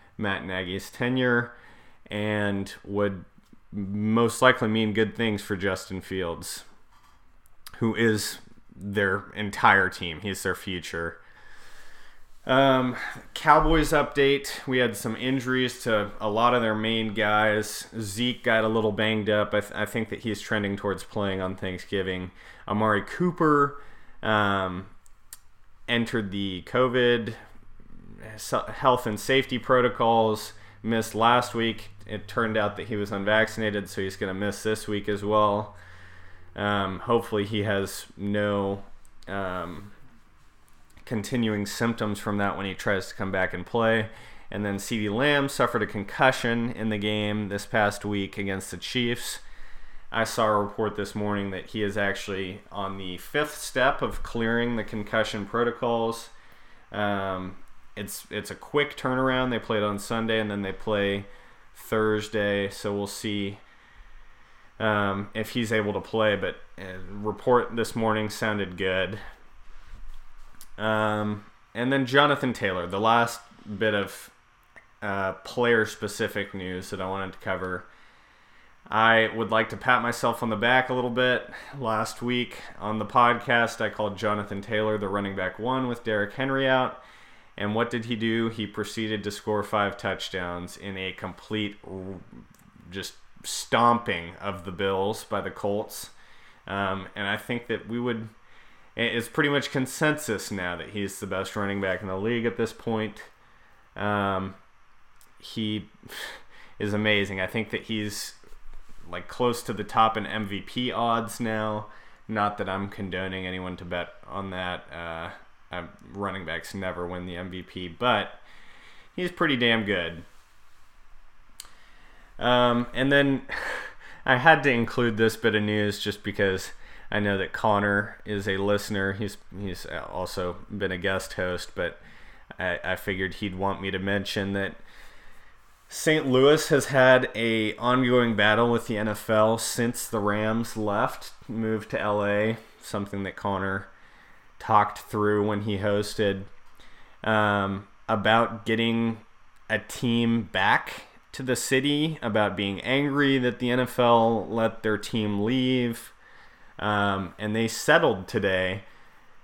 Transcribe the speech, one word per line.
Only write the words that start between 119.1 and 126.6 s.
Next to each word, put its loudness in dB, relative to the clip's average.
he's -4
pretty 2
damn 4
good. -2
Um, 4
and 2
then 4
<laughs> -16
I 6
had 8
to 4
include 2
this 6
bit 2
of 4
news 0
just -4
because 0